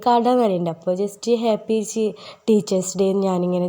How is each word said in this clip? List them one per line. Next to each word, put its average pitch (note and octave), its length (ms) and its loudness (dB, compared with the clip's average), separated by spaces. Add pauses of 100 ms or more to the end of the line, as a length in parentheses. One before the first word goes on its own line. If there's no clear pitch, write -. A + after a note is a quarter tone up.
കാർഡാണെന്ന് A#3+ 400 4
അറിയണ്ട, F3 300 0
അപ്പോൾ F3+ 240 -2
just G3+ 280 -6 (140)
ഹാപ്പി A3 360 0 (120)
ചി-, G#3+ 240 -2 (340)
ടീച്ചേഴ്സ് G3 520 2
ഡേ F#3+ 80 4 (180)
ഞാനിങ്ങനെ F3+ 420 0